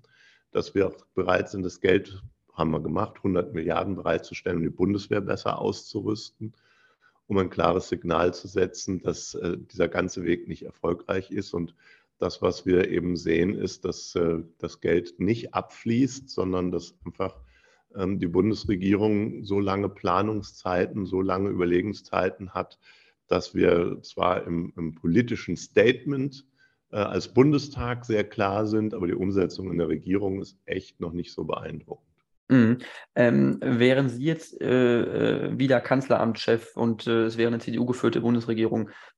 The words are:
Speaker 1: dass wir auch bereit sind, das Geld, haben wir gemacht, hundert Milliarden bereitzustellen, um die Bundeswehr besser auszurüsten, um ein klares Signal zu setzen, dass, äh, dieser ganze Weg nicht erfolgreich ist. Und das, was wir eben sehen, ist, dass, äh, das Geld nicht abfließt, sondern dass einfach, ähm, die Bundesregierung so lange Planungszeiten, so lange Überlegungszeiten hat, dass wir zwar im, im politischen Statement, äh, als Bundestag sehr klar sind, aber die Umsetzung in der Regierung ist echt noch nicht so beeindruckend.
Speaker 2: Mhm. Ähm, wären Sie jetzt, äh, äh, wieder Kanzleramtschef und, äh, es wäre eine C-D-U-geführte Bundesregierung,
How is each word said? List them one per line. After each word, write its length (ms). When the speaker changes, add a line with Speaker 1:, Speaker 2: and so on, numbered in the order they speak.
Speaker 1:
dass 240
wir 120
auch 80
bereit 340
sind, 140
das 180
Geld, 400
haben 160
wir 120
gemacht, 420
hundert 320
Milliarden 400
bereitzustellen, 640
um 60
die 60
Bundeswehr 500
besser 380
auszurüsten, 960
um 140
ein 100
klares 400
Signal 460
zu 120
setzen, 540
dass, 320
äh, 240
dieser 300
ganze 360
Weg 240
nicht 180
erfolgreich 640
ist. 240
Und 180
das, 240
was 240
wir 240
eben 260
sehen, 380
ist, 300
dass, 280
äh, 300
das 220
Geld 380
nicht 360
abfließt, 720
sondern 420
dass 240
einfach, 340
ähm, 240
die 80
Bundesregierung 1160
so 140
lange 300
Planungszeiten, 1160
so 160
lange 260
Überlegungszeiten 1040
hat, 240
dass 280
wir 460
zwar 440
im, 300
im 180
politischen 640
Statement, 880
äh, 60
als 360
Bundestag 680
sehr 220
klar 420
sind, 260
aber 140
die 60
Umsetzung 580
in 60
der 100
Regierung 540
ist 240
echt 340
noch 140
nicht 180
so 140
beeindruckend. 600
Speaker 2:
Mhm. 300
Ähm, 460
wären 480
Sie 160
jetzt, 340
äh, 840
äh, 120
wieder 220
Kanzleramtschef 960
und, 320
äh, 160
es 140
wäre 100
eine 120
C-D-U-geführte 600
Bundesregierung, 720